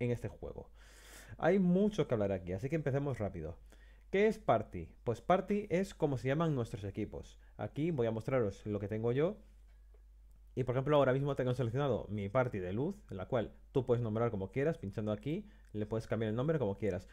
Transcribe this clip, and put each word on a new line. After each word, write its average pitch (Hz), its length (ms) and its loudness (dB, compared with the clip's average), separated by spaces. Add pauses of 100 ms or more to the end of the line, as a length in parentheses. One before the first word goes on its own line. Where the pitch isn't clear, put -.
en 120 100 0
este 117 160 -2
juego. - 440 -10 (680)
Hay 185 220 4
mucho 185 480 4
que 127 60 2
hablar 101 180 2
aquí, 90 200 -4
así 98 160 -4
que 147 60 -2
empecemos 143 460 0
rápido. 87 380 -6 (520)
¿Qué 196 160 4
es 214 120 2
Party? 107 520 0 (140)
Pues 113 180 -2
Party 190 480 2
es 190 240 0
como 143 240 0
se 117 100 -2
llaman 156 260 2
nuestros 113 300 -4
equipos. 101 540 -8 (180)
Aquí 139 340 -4
voy 123 160 2
a 113 40 2
mostraros 113 560 -2
lo 104 120 -2
que 101 100 -4
tengo 110 240 0
yo. 165 260 2 (1160)
Y 127 100 -2
por 120 100 -2
ejemplo 135 220 4
ahora 131 180 6
mismo 139 200 0
tengo 123 200 2
seleccionado 123 560 0
mi 101 180 -2
party 123 300 2
de 90 160 -4
luz, 156 340 -2
la 92 160 -8
cual - 300 -2 (180)
tú 127 140 2
puedes 120 160 4
nombrar 113 280 2
como 95 220 -4
quieras, 151 240 0
pinchando 107 340 -4
aquí, 143 360 -4 (260)
le 104 140 -4
puedes 110 200 -2
cambiar 110 220 0
el 107 80 0
nombre 151 220 0
como 101 180 0
quieras. 92 360 -2